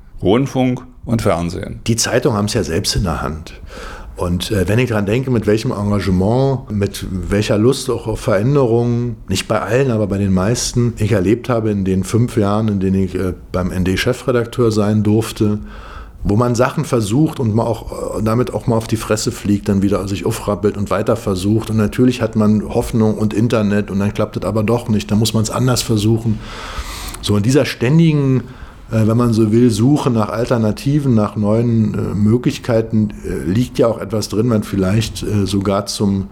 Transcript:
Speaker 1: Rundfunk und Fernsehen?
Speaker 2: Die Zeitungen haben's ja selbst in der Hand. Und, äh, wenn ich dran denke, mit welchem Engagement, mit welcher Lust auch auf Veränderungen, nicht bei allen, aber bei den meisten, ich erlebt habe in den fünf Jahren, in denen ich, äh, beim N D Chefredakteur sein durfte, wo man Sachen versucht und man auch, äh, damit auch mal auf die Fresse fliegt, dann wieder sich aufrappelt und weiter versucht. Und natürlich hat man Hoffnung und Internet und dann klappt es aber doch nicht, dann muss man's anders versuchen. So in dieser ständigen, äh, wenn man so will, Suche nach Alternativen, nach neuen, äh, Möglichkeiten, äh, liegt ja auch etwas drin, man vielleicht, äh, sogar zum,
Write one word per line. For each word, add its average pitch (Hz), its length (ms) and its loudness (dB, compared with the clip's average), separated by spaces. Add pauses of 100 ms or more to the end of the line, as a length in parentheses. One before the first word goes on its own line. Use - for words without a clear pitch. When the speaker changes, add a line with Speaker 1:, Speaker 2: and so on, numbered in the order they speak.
(220)
Speaker 1:
Rundfunk 127 600 0 (220)
und 117 160 0
Fernsehen? 90 680 -2
Speaker 2:
Die 117 80 2
Zeitungen 113 420 0
haben's 104 160 -2
ja 104 100 0
selbst 82 340 -2
in 117 60 0
der 78 180 -2
Hand. 78 320 -8 (640)
Und, 87 340 -2
äh, 92 160 0
wenn 104 100 2
ich 123 120 2
dran 104 160 0
denke, 127 260 0
mit 113 160 0
welchem 110 240 2
Engagement, 104 1000 0
mit 101 400 -2
welcher 95 480 0
Lust 120 320 2
auch 113 180 -4
auf 107 120 -4
Veränderungen, 120 960 2 (140)
nicht 95 180 -2
bei 101 140 0
allen, 127 300 2
aber 107 160 0
bei 98 100 0
den 98 160 2
meisten, 117 640 0
ich 107 160 0
erlebt 104 340 2
habe 113 240 0
in 98 140 0
den 95 180 2
fünf 110 320 0
Jahren, 107 320 2
in 101 140 0
denen 95 200 2
ich, 95 140 -2
äh, 92 180 -2 (200)
beim 92 180 -2
N 90 140 0
D 92 100 2
Chefredakteur 120 800 0
sein 104 300 2
durfte, 107 560 0 (600)
wo 98 140 0
man 120 180 2
Sachen 127 300 0
versucht 123 560 0
und 107 160 0
man 117 100 2
auch, - 520 -6
äh, 95 40 -4
damit 113 320 0
auch - 140 -4
mal 117 80 2
auf 113 120 -2
die 110 100 -2
Fresse 107 340 -2
fliegt, 101 380 -2
dann 98 120 2
wieder 98 240 0
sich 95 200 -4
aufrappelt 104 500 0
und 101 140 -4
weiter 107 260 0
versucht. 104 540 -2
Und 110 80 0
natürlich 117 440 2
hat 110 140 -2
man 107 320 2
Hoffnung 110 500 0
und 107 160 -2
Internet 104 560 0
und 98 100 -2
dann 101 140 0
klappt - 220 -4
es - 80 -6
aber 110 200 0
doch 117 260 0
nicht, 104 200 0
dann 104 100 4
muss 113 140 2
man's 110 160 0
anders 123 320 0
versuchen. 110 580 0 (800)
So 104 160 0
in 101 60 2
dieser 131 200 4
ständigen, 139 800 2 (480)
äh, 110 160 2
wenn 110 80 4
man 120 160 4
so 107 220 4
will, 120 160 6
Suche 131 400 2
nach 113 180 0
Alternativen, 123 880 0
nach 104 220 2
neuen, 113 560 2
äh, 95 220 -4
Möglichkeiten, 110 960 2 (140)
äh, 80 240 -4
liegt 120 300 0
ja 120 80 6
auch 104 140 -2
etwas 101 260 -4
drin, 107 200 -2
man 110 160 0
vielleicht, 98 600 -2
äh, 101 220 0
sogar 98 400 0
zum, 98 460 -2